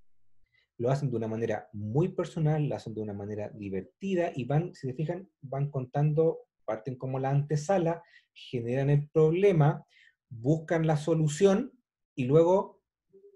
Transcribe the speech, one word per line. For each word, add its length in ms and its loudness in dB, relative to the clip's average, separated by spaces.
Lo 120 -2
hacen 200 0
de 60 -2
una 120 -4
manera 440 -4
muy 360 -2
personal, 580 -2
lo 80 -4
hacen 180 -8
de 100 -6
una 100 -8
manera 380 -8
divertida 840 -4
y 120 -6
van, 280 0
si 140 -8
se 60 -6
fijan, 360 -6
van 300 -6
contando, 720 0
parten 320 -6
como 240 -6
la 100 -2
antesala, 720 0
generan 580 -2
el 200 2
problema, 760 4
buscan 580 0
la 100 4
solución 760 2
y 80 -4
luego 560 4